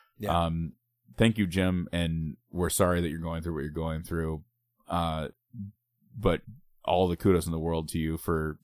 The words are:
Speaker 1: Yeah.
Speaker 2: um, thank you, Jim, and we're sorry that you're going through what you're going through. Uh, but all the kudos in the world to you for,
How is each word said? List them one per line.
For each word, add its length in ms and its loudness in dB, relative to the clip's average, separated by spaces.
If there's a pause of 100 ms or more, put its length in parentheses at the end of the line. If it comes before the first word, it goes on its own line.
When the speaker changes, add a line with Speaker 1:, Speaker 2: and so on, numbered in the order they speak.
(180)
Speaker 1:
Yeah. 180 0 (100)
Speaker 2:
um, 260 -4 (440)
thank 220 4
you, 80 2
Jim, 460 0
and 440 -2 (140)
we're 180 0
sorry 320 2
that 80 0
you're 120 -4
going 220 -6
through 120 -4
what 80 -4
you're 80 -6
going 320 -4
through. 400 -2 (460)
Uh, 400 -2 (920)
but 240 2 (420)
all 240 4
the 80 0
kudos 300 4
in 60 -2
the 80 -2
world 300 -2
to 80 -2
you 200 0
for, 460 -2